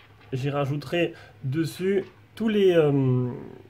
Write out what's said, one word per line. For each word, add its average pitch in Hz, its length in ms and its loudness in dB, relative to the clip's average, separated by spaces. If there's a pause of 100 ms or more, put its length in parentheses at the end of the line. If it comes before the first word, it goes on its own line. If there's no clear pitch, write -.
(320)
j'y 135 180 -4
rajouterai 147 640 -2 (300)
dessus 165 600 -2 (300)
tous 220 140 -2
les, 196 240 4
euh, 135 560 4 (420)